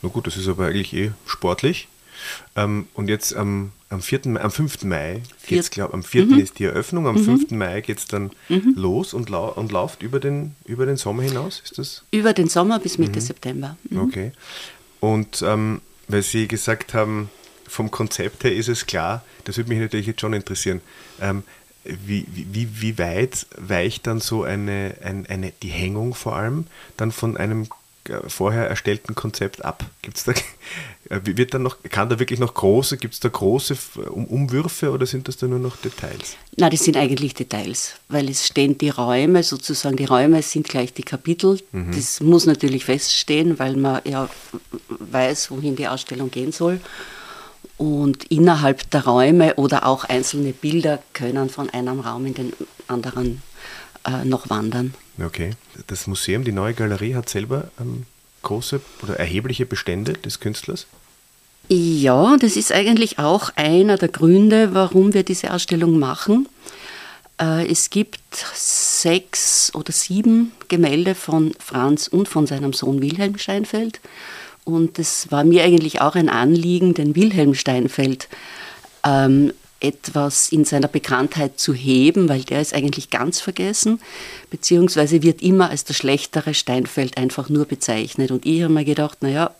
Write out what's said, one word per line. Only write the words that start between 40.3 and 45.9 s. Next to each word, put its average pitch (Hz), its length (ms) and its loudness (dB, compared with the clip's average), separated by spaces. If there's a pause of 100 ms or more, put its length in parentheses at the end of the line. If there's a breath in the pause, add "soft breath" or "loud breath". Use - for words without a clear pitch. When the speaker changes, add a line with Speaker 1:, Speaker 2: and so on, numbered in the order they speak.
Speaker 2:
sind - 280 -4
gleich 123 240 -4
die 131 100 -10
Kapitel. 180 580 0 (120)
Speaker 1:
Mhm. 90 200 -6
Speaker 2:
Das - 280 -4
muss 165 240 6
natürlich 139 400 2
feststehen, 151 760 0
weil 135 160 -2
man 135 300 0
ja 135 240 -4 (580)
weiß, 127 640 -2
wohin 139 240 -4
die 135 140 -6
Ausstellung 131 420 -6